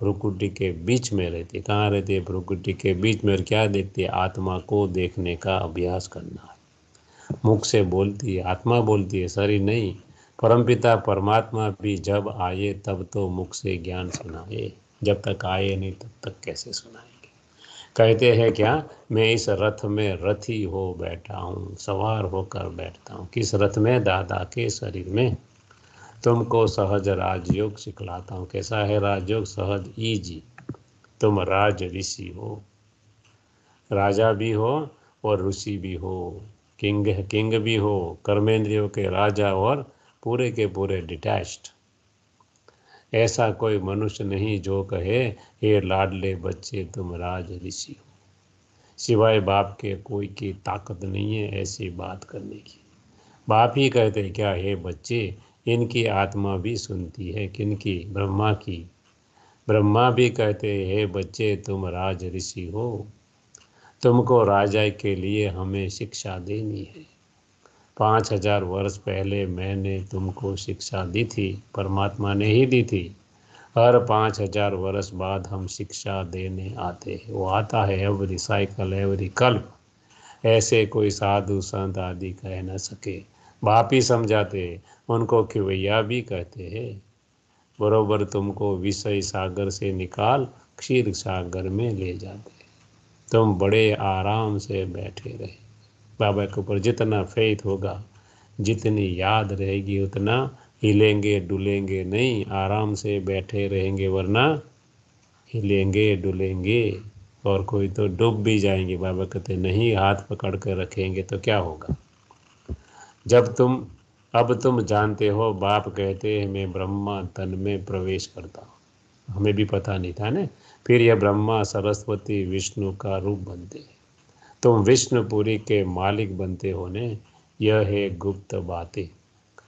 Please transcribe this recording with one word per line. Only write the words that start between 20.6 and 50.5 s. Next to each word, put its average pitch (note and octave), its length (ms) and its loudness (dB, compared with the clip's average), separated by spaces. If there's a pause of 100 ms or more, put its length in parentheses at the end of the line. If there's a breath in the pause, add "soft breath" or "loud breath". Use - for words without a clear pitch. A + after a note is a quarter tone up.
हो F#2 360 -4
बैठा F2 380 -8
हूँ, F#2 400 -8
सवार G#2 480 -2
होकर F#2 440 -4
बैठता E2+ 460 -12
हूँ।" F2+ 140 -12
किस A2 260 -4
रथ G2+ 240 4
में? A2+ 260 4
दादा F#2+ 500 0
के A#2 160 -2
शरीर F#2 380 -8
में। G#2+ 280 2 (880 loud breath)
तुमको A2+ 420 4
सहज G2+ 420 0
राजयोग F#2 680 -2
सिखलाता F#2+ 580 -12
हूँ। F#2 120 -10
कैसा G2 320 -6
है G#2 220 2
राजयोग? G2+ 440 0
सहज, G2 540 -4
easy। G2 440 -4 (800)
तुम G#2 200 4
राज F#2+ 420 2
ऋषि F#2 460 -8
हो, G#2+ 340 -12 (1300 soft breath)
राजा G2+ 400 4
भी A2 200 0
हो B2+ 380 0 (340 soft breath)
और G2+ 240 0
ऋषि G2+ 300 -6
भी F#2 160 -6
हो, F2+ 480 -8 (360)
किंग, G2+ 500 0
किंग A2 260 0
भी A2+ 220 0
हो, G2 480 0
कर्मेंद्रियों G#2 640 2
के G2 220 -2
राजा G2+ 440 2
और B2 380 0 (300 soft breath)
पूरे A#2+ 300 -2
के G#2+ 140 0
पूरे F#2+ 340 -2
detached। F2+ 680 -6 (1500 soft breath)
ऐसा A2+ 360 4
कोई G#2+ 280 0
मनुष्य G2+ 460 -2
नहीं G2 360 -2
जो G2 240 -2
कहे, G2 440 0
"हे G#2 520 0
लाडले F#2+ 560 0
बच्चे, F2+ 580 -8
तुम F2+ 200 -8
राज F2+ 500 -8
ऋषि - 280 -12
हो।" - 200 -20 (880 soft breath)
सिवाय A2 420 4
बाप G2 400 2
के G2 160 -4
कोई G2+ 300 -6
की G2+ 260 -8